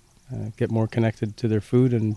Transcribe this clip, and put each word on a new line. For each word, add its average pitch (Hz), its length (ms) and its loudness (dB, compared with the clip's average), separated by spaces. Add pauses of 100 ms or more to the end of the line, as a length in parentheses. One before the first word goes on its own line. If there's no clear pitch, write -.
(340)
uh, 107 220 -8
get 113 160 -2
more 113 160 2
connected 113 480 -2
to - 140 -4
their 107 100 2
food 123 340 2
and 110 240 0